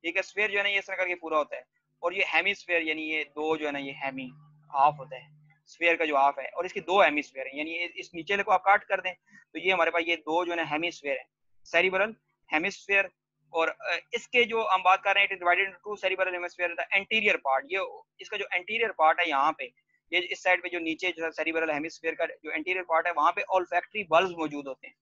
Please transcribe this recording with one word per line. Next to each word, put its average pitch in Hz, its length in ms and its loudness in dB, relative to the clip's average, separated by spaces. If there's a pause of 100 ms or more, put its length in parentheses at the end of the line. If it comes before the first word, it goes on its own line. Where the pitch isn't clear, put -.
ठीक 170 120 -2
है, 190 60 2
स्फीयर 202 300 -2
जो 202 60 -2
है 202 60 0
ना 202 60 0
ये 202 100 0
इस 190 80 -8
तरह 190 80 -6
करके 180 200 -2
पूरा 160 220 -2
होता 143 180 -2
है, 123 100 -12 (380)
और 175 100 0
ये 190 140 0
hemisphere 175 560 0
यानी 156 180 -4
ये 156 220 -4
दो 156 340 -2
जो 151 80 -6
है 143 60 -2
ना 143 80 -6
ये 139 120 -8
हेमी, 135 400 -8 (400)
हाफ 147 280 4
होता 131 160 -14
है, 123 140 -18 (380)
sphere 170 280 2
का 160 100 0
जो 151 120 2
हाफ 139 220 4
है, 131 80 -10
और 175 180 -6
इसके 185 140 -8
दो 185 220 2
hemisphere 147 460 2
हैं, 135 100 -12
यानी 156 140 -6
ये 170 140 -6
इस 175 300 -14
नीचे 165 180 -4
वाले 202 100 -2
को 208 80 0
आप 185 140 2
काट 202 180 4
कर 190 180 -2
दें 180 120 -6 (400)
तो 160 60 -8
ये 180 120 0
हमारे 165 200 2
पास 170 160 0
ये 170 80 0
दो 165 300 -2
जो 170 60 -4
है 170 60 -2
ना 165 60 -2
hemisphere 147 540 -4
हैं, 127 80 -12 (400)
Cerebral 185 500 0 (380)
hemisphere। 190 560 0 (440)
और, 160 160 2
अ, 170 280 -6 (160)
इसके 240 300 2
जो 226 200 0
हम 190 200 2
बात 190 200 6
कर 196 120 2
रहे 202 80 4
हैं, 196 60 0
it 196 60 -4
is 180 80 -10
divided 175 240 4
into 185 140 -14
two 208 200 -8
cerebral 185 340 0
hemisphere, 175 360 -4
the 170 140 -6 (120)
anterior 208 380 2
part, 135 360 0
ये 185 140 -2 (340)
इसका 202 180 -12
जो 196 160 -6
anterior 214 380 -2
part 160 280 4
है 175 100 2
यहाँ 147 280 2
पे, 135 80 -8 (480)
ये 175 60 4
इस 180 240 -6
side 180 200 2
पे 180 60 -6
जो 175 100 -4
नीचे 165 320 -4
जो 165 140 -6
है 160 60 -2
cerebral 160 400 -2
hemisphere 156 440 -6
का 165 100 -2
जो 156 260 -10
एंटीरियर 180 320 -4
part 165 240 2
है, 175 60 0
वहाँ 156 180 4
पे 196 120 -4 (120)
olfactory 180 580 0
bulbs 175 240 4
मौजूद 147 300 -6
होते 131 200 -14
हैं। - 140 -20